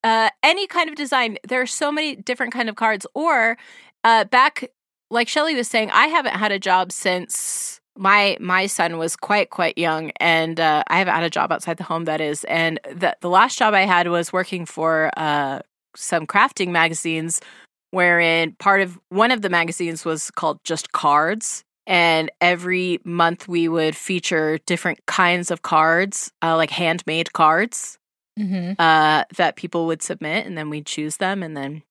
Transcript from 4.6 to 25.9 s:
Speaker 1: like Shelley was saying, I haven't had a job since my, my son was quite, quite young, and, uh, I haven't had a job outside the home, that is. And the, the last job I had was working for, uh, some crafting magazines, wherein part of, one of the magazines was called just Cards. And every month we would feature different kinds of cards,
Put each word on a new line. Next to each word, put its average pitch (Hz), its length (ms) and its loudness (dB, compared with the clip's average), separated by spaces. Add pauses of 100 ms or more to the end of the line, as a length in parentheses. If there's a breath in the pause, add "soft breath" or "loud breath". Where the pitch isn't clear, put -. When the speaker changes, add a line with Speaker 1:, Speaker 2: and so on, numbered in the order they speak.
Speaker 1:
like 233 160 0
Shelley 311 280 0
was 240 120 -2
saying, 220 240 0
I 254 160 6
haven't 311 280 0
had 202 180 0
a 196 60 -2
job 185 340 2
since - 880 -4 (160)
my, 202 420 4
my 185 260 0
son 170 320 -2
was 160 200 -2
quite, 208 320 0
quite - 280 -2
young, 160 340 -2 (100)
and, 165 380 2
uh, 156 280 2
I 175 120 2
haven't 180 160 0
had 165 100 0
a 170 40 -2
job - 220 -2
outside - 260 -4
the 185 60 -10
home, 165 220 -4
that 156 160 -4
is. 151 240 -4
And 165 340 -2 (100)
the, 175 300 -2
the 175 100 -6
last 196 300 4
job 214 140 4
I 196 80 6
had 175 260 4
was 170 240 -2
working 180 340 -4
for, 160 520 -2
uh, 147 420 -2 (380)
some 160 280 -4
crafting 190 440 2
magazines, 165 720 0 (500 loud breath)
wherein 170 640 2
part 196 260 2
of, 180 180 -2 (120)
one 220 220 2
of 233 100 -2
the 196 80 -4
magazines 170 560 -2
was 160 260 -4
called - 320 -4
just - 300 -6
Cards. 156 720 0 (220)
And 165 420 2 (100)
every 180 640 0
month 170 440 -2
we 170 200 0
would 160 280 0
feature 160 720 -2
different 175 400 -4
kinds 175 420 2
of 170 140 -4
cards, 165 680 2 (120)